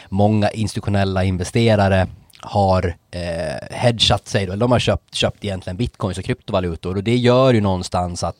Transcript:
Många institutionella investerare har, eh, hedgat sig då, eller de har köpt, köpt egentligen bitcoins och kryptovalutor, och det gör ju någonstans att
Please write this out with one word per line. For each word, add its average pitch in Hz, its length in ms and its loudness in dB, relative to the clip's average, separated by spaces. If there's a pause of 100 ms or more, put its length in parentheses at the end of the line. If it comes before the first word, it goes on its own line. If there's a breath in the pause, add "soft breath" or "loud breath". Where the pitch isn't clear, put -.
Många 104 400 2
institutionella 98 760 -2
investerare 95 840 2 (380)
har, 92 500 0 (160)
eh, 85 600 -8
hedgat 113 560 0
sig 101 180 -2
då, 90 80 -6
eller 98 60 -6
de 123 120 2
har 117 80 4
köpt, - 360 -2
köpt - 300 -2
egentligen 92 320 -8
bitcoins 101 400 -4
och 92 60 -10
kryptovalutor, 92 720 -4
och 98 60 -4
det 117 120 2
gör 123 380 4
ju 110 80 4
någonstans 90 640 -2
att 85 160 -6